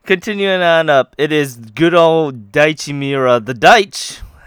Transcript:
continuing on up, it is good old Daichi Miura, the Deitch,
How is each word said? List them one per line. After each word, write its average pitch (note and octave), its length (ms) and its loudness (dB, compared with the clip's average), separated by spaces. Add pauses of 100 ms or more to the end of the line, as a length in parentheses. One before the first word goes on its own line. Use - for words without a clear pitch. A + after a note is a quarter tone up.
continuing G3 560 -4
on E3 280 2
up, C#3 280 0
it D3+ 140 -2
is C#3+ 260 -2
good A#2 360 -2
old D#3+ 580 0
Daichi D3 420 -2
Miura, C#3 460 0
the A2 140 -8
Deitch, F#3+ 680 2 (260)